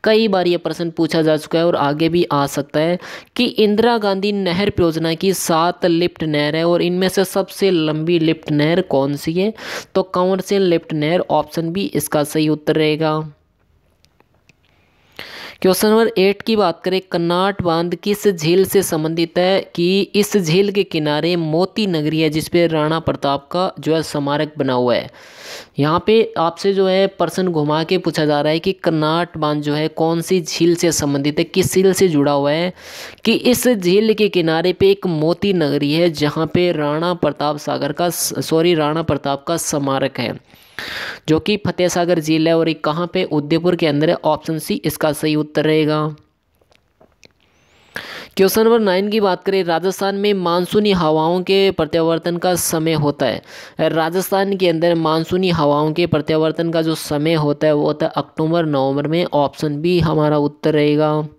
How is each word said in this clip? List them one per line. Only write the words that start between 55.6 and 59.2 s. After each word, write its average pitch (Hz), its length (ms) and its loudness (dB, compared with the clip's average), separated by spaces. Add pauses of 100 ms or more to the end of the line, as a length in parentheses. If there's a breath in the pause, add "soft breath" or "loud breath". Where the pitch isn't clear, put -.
के 170 140 0
प्रत्यावर्तन 160 640 0
का 165 120 0
जो 160 140 0
समय 151 400 -2
होता 147 300 0
है 156 80 4
वो 147 100 0
होता 151 220 -2
है - 100 -4
अक्टूबर 160 500 -2
नवंबर 139 400 0
में, 170 180 0